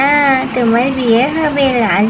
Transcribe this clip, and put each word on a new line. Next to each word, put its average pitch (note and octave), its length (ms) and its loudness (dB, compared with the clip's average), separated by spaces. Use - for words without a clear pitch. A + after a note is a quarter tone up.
তোমার A#3+ 380 0
বিয়ে B3 360 0
হবে, D4 520 -2
লাল G#3 300 0